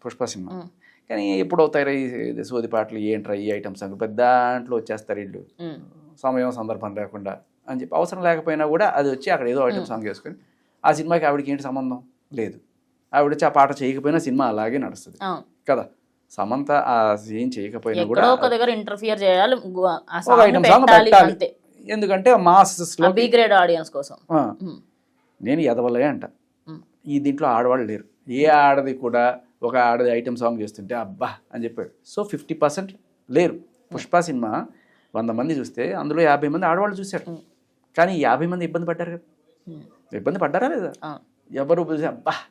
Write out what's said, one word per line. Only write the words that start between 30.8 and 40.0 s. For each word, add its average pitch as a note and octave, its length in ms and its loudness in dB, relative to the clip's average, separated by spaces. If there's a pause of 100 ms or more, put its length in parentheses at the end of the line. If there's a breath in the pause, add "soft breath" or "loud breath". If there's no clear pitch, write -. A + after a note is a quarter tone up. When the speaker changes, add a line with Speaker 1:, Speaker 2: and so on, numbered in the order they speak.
Speaker 1:
"అబ్బా" A#2 380 -8 (200)
అని A#2 100 -8
చెప్పాడు. A#2 260 -8 (200)
So, G#3 180 -8
ఫిఫ్టీ - 260 -8
పర్సెంట్ F3 400 -2 (380)
లేరు. C#3+ 280 2 (360)
పుష్ప F3 240 0
సినిమా C3+ 480 -4 (480 soft breath)
వంద A2+ 140 -4
మంది B2 240 -2
చూస్తే C3 400 -6
అందులో D3+ 280 -2
యాభై D3 260 4
మంది E3+ 180 -2
ఆడవాళ్ళు F#3+ 300 0
చూశారు. F#3+ 340 -10
Speaker 2:
ఉమ్. E3 80 -14 (600)
Speaker 1:
కానీ F3+ 180 2
ఈ D3+ 60 -2
యాభై C3 240 2
మంది F3 200 -4
ఇబ్బంది E3+ 200 -6
పడ్డారు E3+ 260 -6
కదా. E3+ 80 -12 (480)
Speaker 2:
ఉమ్. - 480 -18